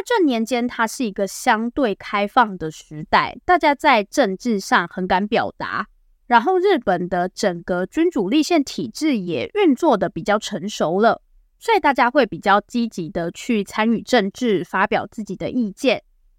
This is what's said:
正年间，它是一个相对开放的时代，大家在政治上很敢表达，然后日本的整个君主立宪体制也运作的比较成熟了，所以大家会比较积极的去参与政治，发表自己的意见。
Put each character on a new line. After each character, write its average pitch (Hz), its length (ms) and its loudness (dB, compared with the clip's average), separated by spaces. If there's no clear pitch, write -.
正 427 200 2
年 233 180 0
间， 240 240 -2
它 233 180 -4
是 240 200 -4
一 202 80 -4
个 196 120 -4
相 226 460 0
对 233 240 0
开 208 320 -4
放 214 300 2
的 160 120 -6
时 - 400 -14
代， 175 360 2
大 359 120 4
家 294 160 2
在 254 300 2
政 196 320 0
治 220 240 -2
上 190 300 0
很 185 180 -6
敢 190 180 0
表 151 320 0
达， 117 300 -8
然 233 160 4
后 359 180 2
日 370 180 4
本 180 300 -2
的 180 220 -2
整 175 340 -4
个 180 220 -4
君 339 260 0
主 196 160 -2
立 294 160 2
宪 320 180 2
体 180 280 -8
制 294 280 -2
也 165 360 -4
运 381 200 4
作 277 220 2
的 185 140 0
比 165 120 -8
较 208 160 0
成 202 300 -8
熟 185 320 -2
了， 214 220 2
所 - 160 -2
以 392 60 4
大 285 140 2
家 247 180 2
会 269 140 2
比 165 120 -6
较 208 220 2
积 233 260 -4
极 185 240 -8
的 175 220 -6
去 214 320 -2
参 220 260 -2
与 208 120 0
政 202 280 2
治， 208 320 0
发 196 240 -2
表 190 240 -2
自 214 140 -14
己 196 140 -10
的 - 120 -6
意 220 220 -4
见。 226 320 0